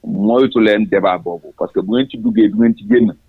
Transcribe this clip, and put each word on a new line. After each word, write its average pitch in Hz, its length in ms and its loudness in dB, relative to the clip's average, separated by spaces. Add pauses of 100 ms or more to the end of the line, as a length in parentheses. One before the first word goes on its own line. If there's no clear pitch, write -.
moytu 120 560 0
leen 107 260 2
débat 92 320 0
boobu, 85 300 -10 (100)
parce 85 160 -6
que - 60 -2
bu 95 160 -4
ngeen 131 140 -2
ci 123 80 -14
duggee 110 320 0
du 101 80 -4
ngeen 117 180 2
ci 101 140 -20
génn. 120 240 2 (160)